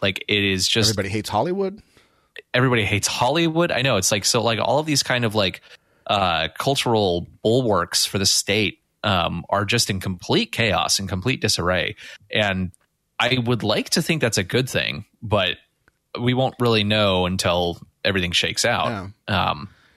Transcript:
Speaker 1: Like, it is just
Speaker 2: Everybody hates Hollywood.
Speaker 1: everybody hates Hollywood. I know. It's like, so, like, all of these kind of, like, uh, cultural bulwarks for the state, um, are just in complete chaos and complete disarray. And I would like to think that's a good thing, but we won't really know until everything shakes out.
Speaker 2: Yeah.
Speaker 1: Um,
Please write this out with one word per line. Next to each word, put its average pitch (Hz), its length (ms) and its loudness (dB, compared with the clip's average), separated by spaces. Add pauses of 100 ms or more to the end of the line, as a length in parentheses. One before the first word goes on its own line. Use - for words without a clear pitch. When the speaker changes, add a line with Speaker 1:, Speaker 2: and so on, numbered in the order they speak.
Speaker 1:
Like, 98 280 -2
it 104 140 2
is 95 260 0
just 110 220 2
Speaker 2:
Everybody 98 180 -4
hates 104 180 -4
Hollywood. 185 540 -2 (720)
Speaker 1:
everybody 123 320 2
hates 101 220 -2
Hollywood. 160 640 0
I 120 100 0
know. 131 160 2
It's - 140 0
like, 104 120 0
so, - 180 2
like, 113 180 0
all 131 200 2
of 160 60 -2
these 147 180 0
kind 123 220 0
of, 107 100 -2
like, 95 260 0 (440)
uh, 87 420 0 (100)
cultural 107 680 0 (160)
bulwarks 107 640 2
for - 140 -2
the 98 60 0
state, - 540 0 (240)
um, 87 460 0
are 101 160 0
just 117 240 0
in 98 100 -2
complete 127 540 -2
chaos 90 460 0
and 95 100 -6
complete 101 320 -4
disarray. 90 540 -2 (360)
And 95 400 0 (480)
I 120 180 2
would 117 260 0
like 110 280 -2
to 180 100 2
think 160 200 -2
that's 113 160 0
a 101 60 0
good 123 260 -2
thing, 69 360 -4 (160)
but 98 360 0 (640)
we 123 140 2
won't 127 260 0
really 117 240 4
know 101 420 2
until 87 540 0 (240)
everything 92 280 0
shakes - 340 -2
out. 101 460 -2 (160)
Speaker 2:
Yeah. 92 240 2
Speaker 1:
Um, 73 180 -10 (280)